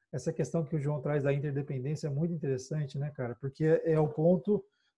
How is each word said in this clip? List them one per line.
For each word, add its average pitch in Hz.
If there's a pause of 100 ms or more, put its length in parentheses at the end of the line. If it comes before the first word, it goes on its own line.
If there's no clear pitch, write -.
(100)
Essa 160
questão 165
que 165
o 151
João 143
traz 147
da 143
interdependência 143
é 143
muito 165
interessante, 143
né, 143
cara? 120
Porque 139
é, 165
é 156
o 151
ponto 180 (340)